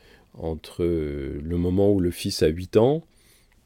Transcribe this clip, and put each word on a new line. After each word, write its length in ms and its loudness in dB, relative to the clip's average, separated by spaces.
entre, 500 -8
euh, 580 -4
le 140 -4
moment 340 2
où 100 4
le 100 2
fils 320 -4
a 40 4
huit 300 0
ans 260 4